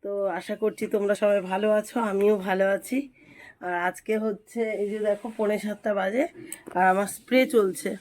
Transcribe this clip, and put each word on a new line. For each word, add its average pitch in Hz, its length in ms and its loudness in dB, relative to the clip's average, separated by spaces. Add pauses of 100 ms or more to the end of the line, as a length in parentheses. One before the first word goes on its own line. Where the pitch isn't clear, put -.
তো 202 240 -4
আশা 185 300 -4
করছি 214 320 -2
তোমরা 202 280 2
সবাই 202 260 2
ভালো 190 300 0
আছো, 214 280 0
আমিও 208 380 2
ভালো 190 320 0
আছি। 254 400 -2 (500)
আর 180 140 -6
আজকে 180 440 -2
হচ্ছে, 220 540 -4
এই 202 180 -2
যে 214 100 -6
দেখো, 208 380 -2
পৌনে 208 220 0
সাতটা 208 340 -4
বাজে, 202 340 0 (480)
আর 185 120 6
আমার 190 200 4
স্প্রে 254 380 2
চলছে। 196 560 0